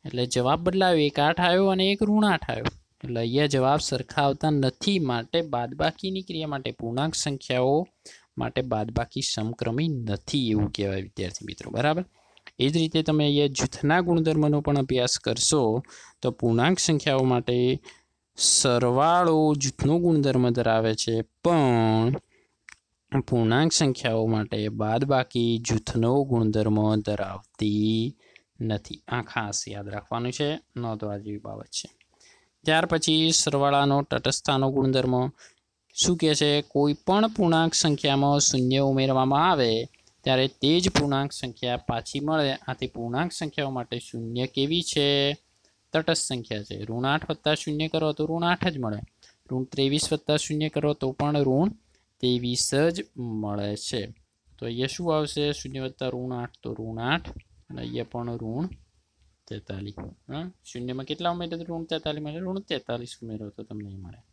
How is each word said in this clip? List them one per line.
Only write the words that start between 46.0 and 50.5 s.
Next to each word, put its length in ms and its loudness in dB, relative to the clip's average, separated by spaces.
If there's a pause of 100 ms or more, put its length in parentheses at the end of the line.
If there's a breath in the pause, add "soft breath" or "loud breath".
સંખ્યા 360 -6
છે. 220 -10
ઋણ 220 -4
આઠ 240 -2
વત્તા 240 0
શૂન્ય 340 -4
કરો 240 0
તો 140 -2
ઋણ 180 -2
આઠ 240 0
જ 100 -4
મળે. 220 -4 (500 soft breath)
ઋણ 140 -2
ત્રેવીસ 480 0
વત્તા 240 0
શૂન્ય 320 -2